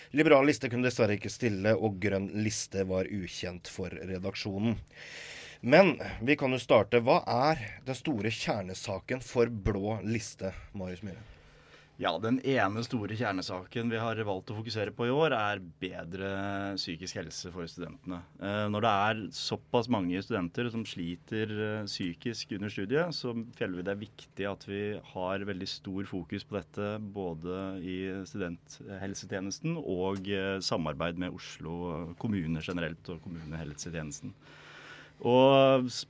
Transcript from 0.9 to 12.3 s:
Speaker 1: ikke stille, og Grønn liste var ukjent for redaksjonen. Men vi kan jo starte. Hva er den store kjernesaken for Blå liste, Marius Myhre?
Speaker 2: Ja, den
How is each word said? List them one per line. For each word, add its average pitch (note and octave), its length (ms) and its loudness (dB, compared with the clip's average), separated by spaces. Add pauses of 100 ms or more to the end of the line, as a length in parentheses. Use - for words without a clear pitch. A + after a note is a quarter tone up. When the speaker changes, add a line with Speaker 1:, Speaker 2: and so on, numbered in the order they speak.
Speaker 1:
ikke G#2 100 -6
stille, G#2+ 460 2
og G2 240 0
Grønn G2 340 0
liste G#2 540 0
var F#2 160 2
ukjent F2+ 640 -6
for F2+ 220 -6
redaksjonen. G2 840 -2 (880)
Men F3+ 300 10 (260)
vi C#3 160 6
kan C3+ 160 2
jo B2 80 0
starte. A#2 400 8
Hva C3+ 240 6
er B2+ 360 2 (260)
den C3 100 -4
store A2+ 320 -2
kjernesaken G#2+ 960 -4
for A#2 240 4
Blå G#2 460 0 (100)
liste, G#2+ 460 -2 (260)
Marius F#2 240 -8
Myhre? F#2 220 -12 (720)
Speaker 2:
Ja, F#2 220 2
den A2+ 240 2